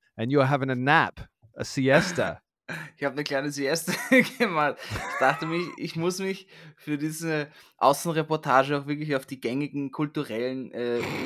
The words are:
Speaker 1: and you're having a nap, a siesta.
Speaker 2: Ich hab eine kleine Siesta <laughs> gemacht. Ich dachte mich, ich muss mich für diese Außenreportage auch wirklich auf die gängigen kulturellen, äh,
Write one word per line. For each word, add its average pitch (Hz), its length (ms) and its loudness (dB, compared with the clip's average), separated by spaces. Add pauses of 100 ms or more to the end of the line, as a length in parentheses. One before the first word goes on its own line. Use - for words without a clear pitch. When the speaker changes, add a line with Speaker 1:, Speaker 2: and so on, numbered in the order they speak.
(180)
Speaker 1:
and 120 140 -2
you're 139 140 6
having 135 240 2
a 131 60 0
nap, 131 440 2 (380)
a - 80 -6
siesta. 135 760 2 (580)
Speaker 2:
Ich - 60 -6
hab 139 100 0
eine 147 120 -4
kleine 143 260 -2
Siesta 143 420 -2 (160)
<laughs> 262 120 8 (180)
gemacht. 156 380 0 (120)
Ich - 300 -6
dachte 143 260 2
mich, 170 220 -2 (100)
ich - 200 -8
muss 180 220 -2
mich 190 280 -6 (300)
für 151 200 -4
diese 156 500 -4 (300)
Außenreportage 147 1000 4
auch 139 100 -6
wirklich 147 300 -2
auf 131 80 -6
die 127 140 -12
gängigen 139 520 -4
kulturellen, 131 840 -4
äh, 120 280 -2 (240)